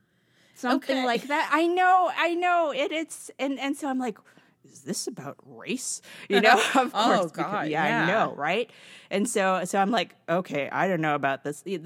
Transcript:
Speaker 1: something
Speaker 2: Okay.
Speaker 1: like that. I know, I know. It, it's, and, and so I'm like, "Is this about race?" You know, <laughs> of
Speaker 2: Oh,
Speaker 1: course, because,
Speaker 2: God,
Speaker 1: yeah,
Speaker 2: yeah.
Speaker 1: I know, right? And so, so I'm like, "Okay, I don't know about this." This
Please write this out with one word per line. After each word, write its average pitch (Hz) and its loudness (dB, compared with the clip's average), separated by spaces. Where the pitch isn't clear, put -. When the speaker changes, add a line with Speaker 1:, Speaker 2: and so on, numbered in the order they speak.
Speaker 1:
something 269 0
Speaker 2:
Okay. 254 0
Speaker 1:
like 240 0
that. 294 0
I 320 2
know, 359 4
I 330 0
know. 349 2
It, 277 -2
it's, 311 -8
and, 269 -4
and 277 -4
so 294 -8
I'm 262 -4
like, 247 -6
"Is - -20
this - -8
about 139 -12
race?" 135 -8
You 202 4
know, 220 8
<laughs> - 4
of 254 4
Speaker 2:
Oh, 214 4
Speaker 1:
course, 175 0
because, 165 -4
Speaker 2:
God, 185 -2
Speaker 1:
yeah, 156 0
Speaker 2:
yeah. 226 0
Speaker 1:
I 165 0
know, 180 2
right? 170 -2
And 196 0
so, 190 0
so 196 -2
I'm 196 2
like, 196 -2
"Okay, 165 -2
I 156 0
don't 180 0
know 151 0
about 135 -2
this." 147 -8
This 180 -6